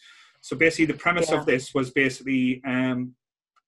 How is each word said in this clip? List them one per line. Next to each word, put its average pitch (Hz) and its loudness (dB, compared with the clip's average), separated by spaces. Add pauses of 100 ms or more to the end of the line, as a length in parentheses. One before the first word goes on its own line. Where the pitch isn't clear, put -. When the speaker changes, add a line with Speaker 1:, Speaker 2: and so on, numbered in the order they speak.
(400)
Speaker 1:
So - -8
basically 160 4
the 147 -2
premise 175 0
Speaker 2:
Yeah. 151 2
Speaker 1:
of 151 -4
this 127 0
was 135 0
basically, 131 0
um, 127 -2 (540)